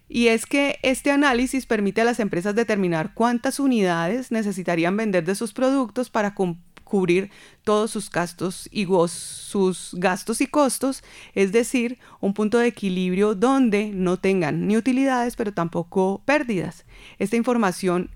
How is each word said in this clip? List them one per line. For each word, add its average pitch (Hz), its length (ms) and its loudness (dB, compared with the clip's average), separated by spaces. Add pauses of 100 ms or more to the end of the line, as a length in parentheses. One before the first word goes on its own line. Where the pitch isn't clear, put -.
Y 233 200 2
es 226 180 2
que - 360 0
este 262 280 0
análisis 262 560 2
permite 208 340 0
a 226 40 4
las 233 140 2
empresas 202 360 -2
determinar 190 580 0
cuántas 240 480 0
unidades 208 720 0
necesitarían 185 640 0
vender 202 300 0
de 190 80 0
sus 214 180 -6
productos 254 560 0
para 208 260 -2
cum-, 175 280 -4 (200)
cubrir 185 480 0 (320)
todos 214 280 0
sus - 180 -8
gastos - 640 -6
y 104 140 -2
goz-, 170 260 2
sus - 840 -4
gastos 185 420 -2
y 277 60 0
costos, 269 580 0 (300)
es 196 180 2
decir, 240 460 0 (220)
un 196 120 0
punto 214 240 0
de 240 120 4
equilibrio 190 680 0
donde 220 580 2
no 185 260 0
tengan 175 480 0
ni 214 120 2
utilidades, 247 580 0
pero 208 160 -4
tampoco 180 720 -2
pérdidas. 240 640 -2 (320)
Esta 208 180 -2
información 196 800 0